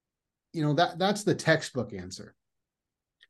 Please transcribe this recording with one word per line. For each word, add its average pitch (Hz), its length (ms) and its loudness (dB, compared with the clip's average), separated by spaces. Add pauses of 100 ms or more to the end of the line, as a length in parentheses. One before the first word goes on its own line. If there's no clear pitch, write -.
(520)
you 165 100 -4
know, 147 120 2
that, 175 240 2
that's 208 260 0
the 156 100 4
textbook 131 600 0
answer. 92 400 -14 (960)